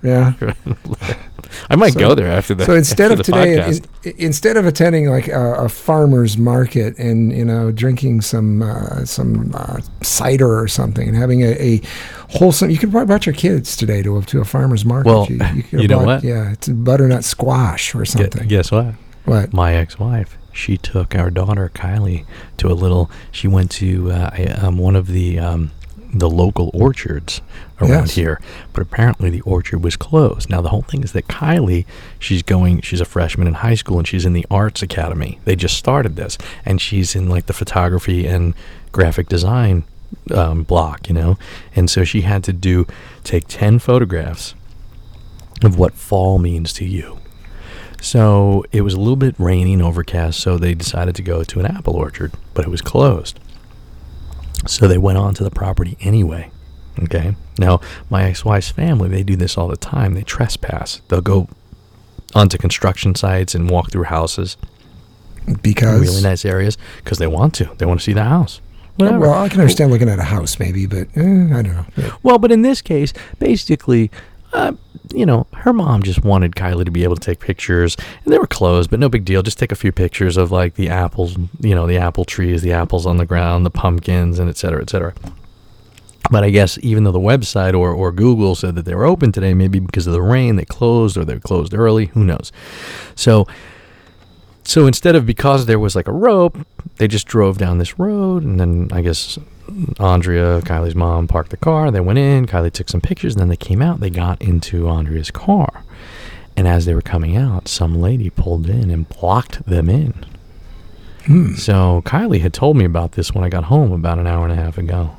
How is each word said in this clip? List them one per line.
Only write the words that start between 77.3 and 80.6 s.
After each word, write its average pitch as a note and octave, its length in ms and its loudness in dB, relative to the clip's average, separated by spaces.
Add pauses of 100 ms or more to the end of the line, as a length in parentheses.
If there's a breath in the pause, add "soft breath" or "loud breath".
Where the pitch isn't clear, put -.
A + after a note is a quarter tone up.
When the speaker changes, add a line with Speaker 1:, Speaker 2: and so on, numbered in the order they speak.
Speaker 2:
pictures, F2 580 0 (260 loud breath)
and - 100 2
they - 40 6
were - 100 2
closed, F2+ 440 0
but A2 80 0
no C#3 100 4
big A2+ 160 -2
deal. F#2+ 160 0
Just G#2 160 -4
take - 140 -2
a G#2 40 -4
few G2+ 160 -2
pictures F2+ 460 0
of, F2+ 140 2
like, F2+ 240 0